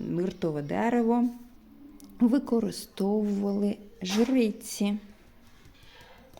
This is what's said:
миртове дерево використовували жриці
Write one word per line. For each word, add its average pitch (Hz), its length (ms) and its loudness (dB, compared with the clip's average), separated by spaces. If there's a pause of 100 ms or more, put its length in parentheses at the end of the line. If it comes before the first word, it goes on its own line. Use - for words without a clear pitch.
(100)
миртове 165 520 -2
дерево 233 640 0 (920)
використовували 208 1600 0 (260)
жриці 208 960 0 (1400)